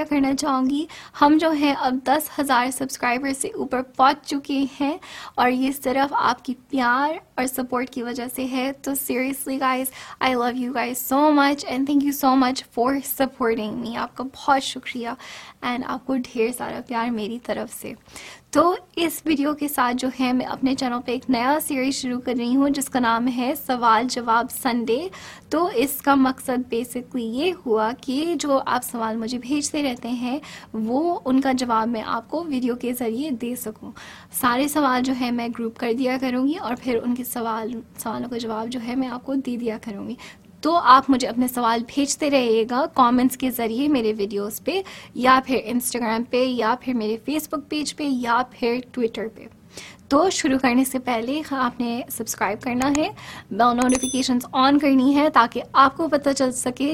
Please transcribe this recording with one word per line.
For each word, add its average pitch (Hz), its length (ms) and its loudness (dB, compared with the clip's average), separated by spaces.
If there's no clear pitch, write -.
کرنا 277 260 2
چاہوں 262 340 0
گی۔ 285 160 0
ہم 294 180 8
جو 320 120 2
ہیں 285 280 2
اب 262 240 0
دس 302 360 0
ہزار 262 320 2
سبسکرائبر 262 580 -2
سے - 60 -4
اوپر 277 340 -4
پہنچ 269 440 2
چکے 277 400 -2
ہیں 285 160 0
اور 247 140 4
یہ 262 220 2
صرف 269 300 0
آپ 254 320 0
کی 254 80 -4
پیار 269 480 0
اور 254 100 0
سپورٹ 254 440 -4
کی 247 140 -8
وجہ 240 220 -6
سے 262 160 -4
ہے۔ 262 200 -2
تو 269 100 -4
seriously 269 800 -2
guys, 254 140 0
I 254 40 0
love 247 260 0
you 247 160 -4
guys 240 160 -2
so 294 200 6
much 285 380 2
and 254 80 -2
thank 277 240 2
you 277 260 2
so 254 100 6
much 254 400 0
for 247 140 2
supporting 240 920 -2
me۔ 226 100 -8
آپ - 220 -6
کا 247 60 -6
بہت 269 400 0
شکریہ 240 460 -8
and 247 200 -2
آپ - 200 -8
کو 269 120 -2
ڈھیر 247 400 -2
سارا 233 300 -8
پیار 233 220 -2
میری 226 300 -4
طرف - 420 -8
سے۔ - 120 -10
تو 339 240 4
اس 330 300 -2
ویڈیو 302 280 2
کے 294 140 -4
ساتھ 247 280 0
جو 254 120 -2
ہے 254 140 2
میں 254 120 0
اپنے 262 300 -2
چینل 254 200 -2
پہ 254 60 -4
ایک 254 180 -4
نیا 254 320 4
سیریز 269 340 -2
شروع 247 240 -4
کر 247 180 -2
رہی 240 180 0
ہوں 277 140 4
جس 277 200 -2
کا 269 100 0
نام 233 280 2
ہے 254 160 0
سوال 233 420 4
جواب 233 420 2
سنڈے۔ 240 560 -2
تو 330 240 2
اس 262 280 0
کا 277 140 4
مقصد 262 340 2
basically 247 840 -4
یہ 339 180 0
ہوا 220 260 2
کہ 320 380 -2
جو 277 260 2
آپ 247 180 -2
سوال 226 340 -4
مجھے 226 200 -4
بھیجتے 294 460 -2
رہتے 247 260 -4
ہیں 247 300 -4
وہ 262 520 0
ان 262 160 4
کا 269 100 2
جواب 240 360 0
میں 233 180 -4
آپ 233 240 -4
کو 311 140 -4
ویڈیو 254 320 -2
کے 247 180 -4
ذریعے 247 360 -4
دے 240 260 -4
سکوں۔ - 360 -10
سارے 254 360 2
سوال 277 360 2
جو 269 160 0
ہے 247 120 0
میں 240 160 -2
گروپ 226 180 -6
کر 240 160 0
دیا 254 280 0
کروں 254 260 0
گی 320 100 0
اور 247 260 -4
پھر 240 200 0
ان 240 120 0
کے 247 80 -6
سوال، 226 480 -4
سوالوں 240 320 -6
کا 240 80 -4
جواب 226 300 -4
جو 247 200 -6
ہے 247 80 -4
میں 262 120 0
آپ 247 180 -10
کو 269 80 -4
دے 262 240 -2
دیا 226 240 -4
کروں 202 280 -10
گی۔ 233 60 -8
تو 330 220 2
آپ 262 260 8
مجھے 254 180 4
اپنے 240 200 0
سوال 233 400 0
بھیجتے 285 420 0
رہیے 233 400 4
گا 254 240 0
کمنٹس 247 440 6
کے 262 140 -2
ذریعے 233 360 -2
میرے 226 300 2
ویڈیوز 202 460 -4
پہ 370 180 -2
یا 254 320 4
پھر 254 220 0
Instagram 240 520 -2
پہ 254 140 2
یا 226 380 0
پھر 254 120 -4
میرے 220 240 -2
Facebook 302 400 -4
پیج 302 260 -4
پہ 302 80 -6
یا 247 380 0
پھر - 160 -2
Twitter 233 680 -2
پہ۔ - 100 -20
تو 311 220 4
شروع 269 320 2
کرنے 254 240 4
سے 262 140 -4
پہلے 254 420 -2
آپ 247 280 -2
نے 240 300 -4
سبسکرائب 220 520 -4
کرنا 254 360 0
ہے، 320 120 0
بیل 240 240 4
نوٹیفیکیشنز 254 760 2
آن 285 280 6
کرنی 277 360 4
ہے 294 140 4
تاکہ 247 320 4
آپ 269 240 6
کو 330 100 0
پتہ 285 300 2
چل 254 140 2
سکے 262 420 -2